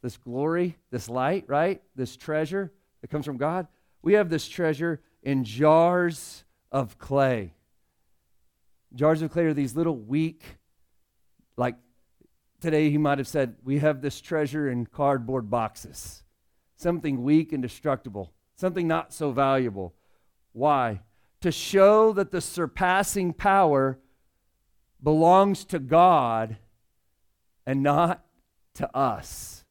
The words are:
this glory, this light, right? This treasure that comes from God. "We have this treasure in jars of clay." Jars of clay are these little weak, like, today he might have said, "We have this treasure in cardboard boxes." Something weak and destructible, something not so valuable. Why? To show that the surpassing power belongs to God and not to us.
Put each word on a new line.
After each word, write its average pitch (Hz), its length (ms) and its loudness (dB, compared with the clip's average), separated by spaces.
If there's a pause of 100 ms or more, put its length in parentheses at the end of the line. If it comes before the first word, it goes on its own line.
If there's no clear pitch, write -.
this 123 140 -8
glory, 160 600 -4 (120)
this 117 180 -8
light, 131 400 -2
right? 160 340 0 (140)
This 127 200 -8
treasure 160 560 -4 (280)
that - 80 -18
comes 147 180 -6
from 143 100 -8
God. 160 300 -4 (360)
"We 170 100 2
have 202 180 4
this 160 160 -4
treasure 160 560 -4 (200)
in 135 200 -2
jars 160 1000 2 (260)
of 131 280 -4
clay." 131 560 0 (1400)
Jars 156 260 2
of 160 120 -6
clay 170 140 0
are 156 80 0
these 135 220 -4
little 160 200 -2
weak, 143 640 -6 (1000)
like, 123 200 -4 (840)
today 156 300 2
he 147 80 2
might 143 200 2
have 139 100 -6
said, 127 340 -2
"We 135 160 -2
have 143 220 0
this 139 200 -6
treasure 151 480 -2
in 120 180 -4
cardboard 131 640 -2
boxes." - 720 -8 (500)
Something 151 480 -4
weak 156 300 2
and 139 100 -4
destructible, 117 680 -6 (240)
something 175 320 -2
not 160 240 -2
so 147 180 -4
valuable. 123 640 0 (580)
Why? 120 500 0 (400)
To 170 100 0
show 208 640 6
that 196 160 -2
the 180 100 -4
surpassing 185 960 -2
power 151 680 2 (1000)
belongs 170 680 4
to 175 120 -6
God 131 760 2 (1120)
and 135 160 -2
not 147 440 0 (480)
to - 220 -8
us. - 760 -6